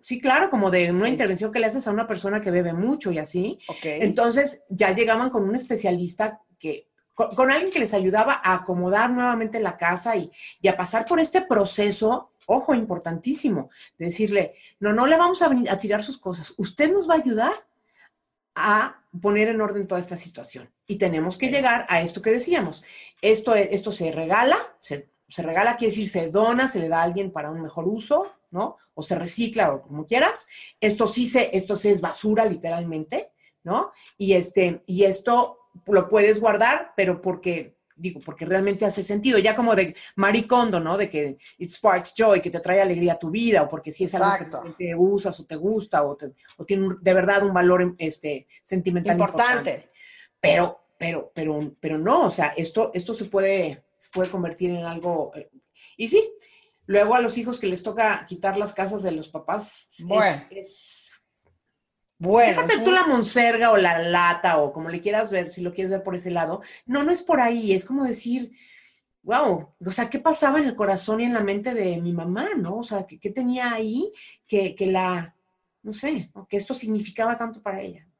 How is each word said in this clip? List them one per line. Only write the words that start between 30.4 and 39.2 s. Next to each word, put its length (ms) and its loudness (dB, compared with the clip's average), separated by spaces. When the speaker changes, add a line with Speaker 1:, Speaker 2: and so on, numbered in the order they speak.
Speaker 1:
Esto 280 2
sí 200 -2
se, 280 2
esto 200 -2
sí 140 0
es 120 4
basura, 440 0
literalmente, 840 -6
¿no? 280 -4
Y 160 2
este, 520 2
y 200 2
esto 540 2
lo 200 4
puedes 320 6
guardar, 560 2
pero 240 0
porque, 580 -6
digo, 280 -10
porque 220 -12
realmente 400 0
hace 160 -2
sentido. 380 2